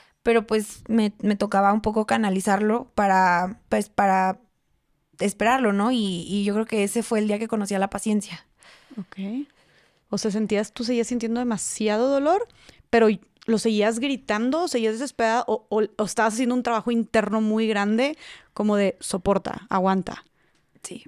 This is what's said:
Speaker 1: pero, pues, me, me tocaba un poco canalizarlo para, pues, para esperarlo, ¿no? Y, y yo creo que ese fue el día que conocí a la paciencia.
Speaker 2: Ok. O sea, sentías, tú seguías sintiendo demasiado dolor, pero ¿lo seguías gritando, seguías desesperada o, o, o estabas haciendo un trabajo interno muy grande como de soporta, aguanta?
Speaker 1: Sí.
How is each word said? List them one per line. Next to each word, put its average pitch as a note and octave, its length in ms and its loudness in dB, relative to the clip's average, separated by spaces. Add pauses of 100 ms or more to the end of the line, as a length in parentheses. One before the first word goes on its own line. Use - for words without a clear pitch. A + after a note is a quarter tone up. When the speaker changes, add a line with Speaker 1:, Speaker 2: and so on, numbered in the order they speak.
(240)
Speaker 1:
pero, A#3 240 2
pues, - 400 -4
me, G#3+ 340 2
me G#3 140 0
tocaba G3+ 380 2
un G#3+ 80 0
poco G#3+ 260 0
canalizarlo G#3+ 880 0
para, F#3 760 2
pues, G#3 200 0
para F#3+ 500 2 (800)
esperarlo, G#3+ 540 0
¿no? G3+ 180 0
Y, G3 360 -2
y G3+ 160 -2
yo G3+ 100 0
creo A3 120 0
que A3 180 -2
ese G#3 200 -2
fue A3 160 -2
el G#3+ 80 0
día G#3 120 -2
que A3 80 -6
conocí G#3 280 -2
a F#3+ 40 0
la G3 100 0
paciencia. G3+ 560 -4 (540)
Speaker 2:
Ok. - 180 -16 (920)
O G#3 80 -4
sea, G#3+ 140 -2
sentías, G#3 400 -2
tú - 120 -10
seguías A#3 240 0
sintiendo A3+ 320 -4
demasiado A3 680 -2
dolor, D4 380 0 (420)
pero A3+ 180 6 (400)
¿lo A3+ 100 2
seguías A3 420 2
gritando, C4 680 -2
seguías A3+ 260 0
desesperada A#3 540 -2
o, G#3+ 220 -4
o, G#3+ 120 0 (160)
o A3 80 -2
estabas A3 300 0
haciendo B3 200 0
un B3 80 0
trabajo A#3 280 -2
interno A3 500 0
muy A3 260 0
grande A3 500 0 (360)
como G#3 220 0
de G3+ 240 0
soporta, - 680 -4
aguanta? F#3+ 540 0 (600)
Speaker 1:
Sí. - 240 -16